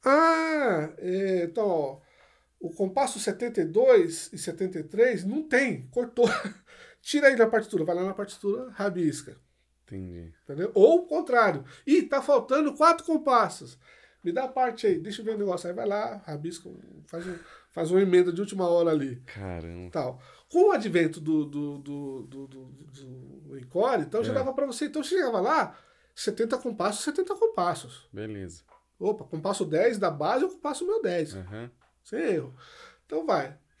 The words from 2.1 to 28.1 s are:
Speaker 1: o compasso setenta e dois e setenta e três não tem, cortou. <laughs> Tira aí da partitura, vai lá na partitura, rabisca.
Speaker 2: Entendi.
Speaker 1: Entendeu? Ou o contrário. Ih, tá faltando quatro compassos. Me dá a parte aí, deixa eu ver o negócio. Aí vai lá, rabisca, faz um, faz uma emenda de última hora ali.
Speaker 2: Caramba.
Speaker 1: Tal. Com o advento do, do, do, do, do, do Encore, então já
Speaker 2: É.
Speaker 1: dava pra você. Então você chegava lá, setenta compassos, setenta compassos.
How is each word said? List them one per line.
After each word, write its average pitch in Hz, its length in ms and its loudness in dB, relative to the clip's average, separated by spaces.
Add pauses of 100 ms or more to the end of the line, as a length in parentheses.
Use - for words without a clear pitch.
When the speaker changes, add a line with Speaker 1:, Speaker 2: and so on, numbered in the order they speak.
Speaker 1:
o 165 120 -10
compasso 202 500 -2
setenta 226 400 -4
e 165 40 2
dois 202 680 4
e 170 60 -12
setenta 185 420 -6
e - 20 -6
três 202 420 2
não 269 200 -4
tem, 240 480 0
cortou. 240 360 2 (340)
<laughs> - 380 -20
Tira 285 280 4
aí 262 80 4
da 226 100 6
partitura, 214 380 0
vai 170 100 0
lá 180 100 -2
na 190 100 -4
partitura, 208 580 -6
rabisca. 180 640 -2 (480)
Speaker 2:
Entendi. 87 480 -12 (120)
Speaker 1:
Entendeu? 156 300 -6
Ou 302 260 10
o - 60 -10
contrário. 226 580 2 (220)
Ih, 302 160 6
tá 277 200 0
faltando 277 520 2
quatro 330 300 4
compassos. 240 760 0 (460)
Me 170 80 -4
dá 262 120 -2
a 254 40 -6
parte 247 380 -2
aí, 180 120 2
deixa 196 220 -10
eu 214 40 -12
ver 220 100 -4
o 208 40 -6
negócio. 180 300 -2
Aí 170 60 -8
vai 226 120 -6
lá, 208 380 -4
rabisca, 156 440 -10 (380)
faz 170 200 -12
um, 180 100 -10 (340)
faz 165 200 -4
uma 185 100 6
emenda 180 320 6
de 170 80 -4
última 196 280 -2
hora 170 220 4
ali. 139 360 -2
Speaker 2:
Caramba. 90 640 -10
Speaker 1:
Tal. 127 320 -8 (260)
Com 370 220 4
o - 20 2
advento 170 480 0
do, 151 240 0
do, 143 340 -8
do, 139 440 -10
do, 135 260 -16
do, 131 180 -20
do 135 920 -20
Encore, 185 440 0
então 208 220 -4
já - 80 -2
Speaker 2:
É. - 20 0
Speaker 1:
dava 262 180 0
pra 277 140 -2
você. 262 200 -6
Então 302 160 -4
você 277 140 -6
chegava 240 240 0
lá, 240 360 0 (380)
setenta 226 420 -2
compassos, 208 480 -4
setenta 381 320 -2
compassos. 175 760 -2